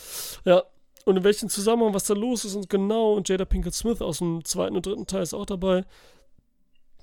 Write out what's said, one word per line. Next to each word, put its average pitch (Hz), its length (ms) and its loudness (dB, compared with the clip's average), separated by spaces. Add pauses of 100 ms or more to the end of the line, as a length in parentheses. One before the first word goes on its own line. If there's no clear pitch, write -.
(460)
ja, 180 180 8 (420)
und 190 120 4
in 185 60 2
welchem 208 260 2
Zusammenhang, 220 440 2
was 196 120 -2
da 214 100 0
los 226 280 -2
ist 196 120 -6
und 202 140 -8
genau, 214 440 2
und 196 160 0
Jada 190 160 0
Pinkett 180 280 -2
Smith 226 280 -2
aus 156 180 -4
dem 165 260 -2
zweiten 185 300 -2
und 180 100 -2
dritten 202 220 -6
Teil 190 160 -4
ist 170 100 -6
auch 202 120 -8
dabei. 190 400 0 (1160)